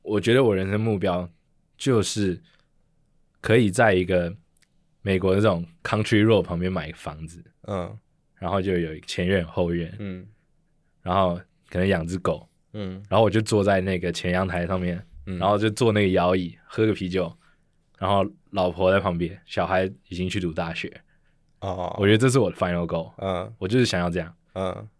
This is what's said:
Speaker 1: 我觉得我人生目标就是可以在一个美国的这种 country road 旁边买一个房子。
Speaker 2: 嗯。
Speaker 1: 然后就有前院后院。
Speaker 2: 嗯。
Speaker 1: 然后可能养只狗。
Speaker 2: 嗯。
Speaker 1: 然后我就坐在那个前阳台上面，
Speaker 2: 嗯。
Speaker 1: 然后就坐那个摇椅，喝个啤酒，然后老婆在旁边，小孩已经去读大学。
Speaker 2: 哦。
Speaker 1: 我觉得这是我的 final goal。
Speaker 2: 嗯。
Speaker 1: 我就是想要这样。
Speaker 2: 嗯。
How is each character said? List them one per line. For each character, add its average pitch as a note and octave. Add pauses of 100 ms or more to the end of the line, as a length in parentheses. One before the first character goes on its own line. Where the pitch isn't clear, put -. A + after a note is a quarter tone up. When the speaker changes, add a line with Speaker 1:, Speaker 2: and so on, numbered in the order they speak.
Speaker 1:
我 G#2
觉 A2+
得 C3
我 A2+
人 F#2+
生 G2+
目 A2
标 F2+ (480)
就 A#2+
是 F#2+ (960)
可 -
以 A2
在 A2
一 F#2
个 F2 (680)
美 G2
国 F#2
的 G2
这 G#2+
种 F2 (160)
country G#2+
road A2
旁 E2+
边 F2+
买 E2+
一 -
个 -
房 D#2
子。 E2+ (200)
Speaker 2:
嗯。 G2 (380)
Speaker 1:
然 F2
后 G2
就 F#2
有 D#2+
前 -
院 F#2
后 F2
院。 E2+
Speaker 2:
嗯。 F#2+ (760)
Speaker 1:
然 F#2
后 F#2 (300)
可 F2
能 F#2+
养 F2
只 F2+
狗。 D#2+ (280)
Speaker 2:
嗯。 F#2+
Speaker 1:
然 F#2+
后 A2+
我 G#2+
就 G2+
坐 G#2
在 G2
那 F#2
个 F2
前 F2+
阳 F#2
台 F2
上 F#2
面， F2+ (240)
Speaker 2:
嗯。 F#2
Speaker 1:
然 F2+
后 G#2
就 G#2+
坐 A2
那 G#2
个 G2
摇 F2+
椅， F2
喝 -
个 A2
啤 F#2+
酒， F2+ (680)
然 F#2+
后 G2 (260)
老 F#2
婆 F#2
在 G2
旁 F#2+
边， E2+
小 F#2
孩 F#2+ (180)
已 F#2
经 F2+
去 G2+
读 F2+
大 E2
学。 - (580)
Speaker 2:
哦。 F#2
Speaker 1:
我 G2+
觉 G2+
得 A2
这 B2+
是 B2+
我 G2+
的 E2+
final F2
goal。 E2
Speaker 2:
嗯。 F#2+
Speaker 1:
我 F#2+
就 A2+
是 B2
想 F#2
要 F2
这 F2
样。 E2 (200)
Speaker 2:
嗯。 F#2+ (120)